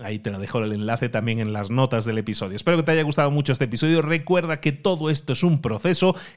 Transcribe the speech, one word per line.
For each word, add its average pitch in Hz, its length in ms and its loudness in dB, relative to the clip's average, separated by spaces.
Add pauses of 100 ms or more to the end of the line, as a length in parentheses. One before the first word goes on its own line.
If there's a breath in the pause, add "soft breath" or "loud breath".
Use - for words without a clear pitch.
Ahí 107 160 -6
te 107 140 -6
dejo 101 300 -4
el 107 100 -2
enlace 110 380 -2
también 113 300 -2
en 107 140 -2
las 104 180 -6
notas 123 340 2
del 113 140 -2
episodio. 101 360 -4
Espero 170 220 0
que 160 60 2
te 160 80 0
haya 160 100 2
gustado 147 300 2
mucho 143 200 0
este 127 140 0
episodio. 156 380 2
Recuerda 160 580 0
que 156 100 2
todo 156 380 0
esto 143 240 0
es - 100 -2
un 170 160 6
proceso, 175 560 2 (220 loud breath)